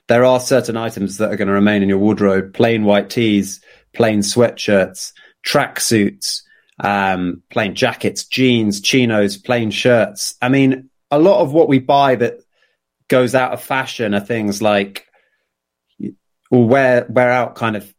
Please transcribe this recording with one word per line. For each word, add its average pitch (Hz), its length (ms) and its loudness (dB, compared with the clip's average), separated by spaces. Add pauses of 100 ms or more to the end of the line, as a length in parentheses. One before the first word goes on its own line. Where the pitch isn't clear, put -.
there 120 180 4
are 127 140 4
certain 120 380 -2
items 101 420 -6
that 107 140 -2
are 104 40 -4
gonna 98 160 -2
remain 101 300 2
in 98 60 0
your 95 100 0
wardrobe: 98 540 0
plain 117 320 0
white 101 260 0
tees, 104 500 -2 (340)
plain 110 260 0
sweatshirts, 104 920 0 (320)
tracksuits, - 1000 -2 (380)
um, 95 720 -4
plain 101 240 -4
jackets, - 500 -4
jeans, 117 560 0
chinos, 107 560 0
plain 117 340 -4
shirts. - 720 0
I 123 60 -2
mean, 131 420 0 (200)
a 147 80 0
lot 190 220 4
of 143 120 -2
what 156 160 4
we 135 100 2
buy 139 380 2
that 117 240 -4 (680)
goes 127 260 2
out 127 180 0
of 117 100 -10
fashion 123 520 -4
are 101 60 0
things 104 400 -4
like, 101 460 -2 (1400)
or 123 160 4
wear, 127 420 2
wear 123 220 2
out 123 240 -2
kind 113 220 -4
of - 220 -16